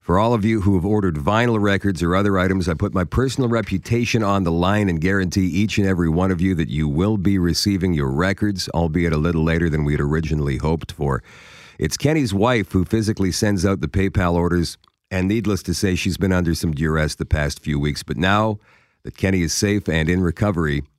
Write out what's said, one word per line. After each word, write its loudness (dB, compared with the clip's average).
For 0
all 2
of 0
you 0
who 4
have 0
ordered 0
vinyl 2
records 0
or 2
other 2
items, 0
I 0
put -4
my 0
personal 0
reputation 0
on 2
the 2
line 2
and 0
guarantee 0
each 0
and 2
every 2
one 2
of 0
you 2
that -2
you 0
will 0
be 2
receiving 0
your 0
records, -2
albeit 0
a 0
little 0
later 2
than 0
we 0
had 0
originally 0
hoped -2
for. -4
It's -2
Kenny's 0
wife 0
who 2
physically 0
sends 0
out 0
the -4
PayPal 0
orders, 0
and -2
needless 0
to -2
say, 0
she's -2
been 0
under 2
some -2
duress 0
the -8
past -2
few -4
weeks. -2
But -8
now 0
that -16
Kenny 0
is -2
safe 0
and 0
in 2
recovery -2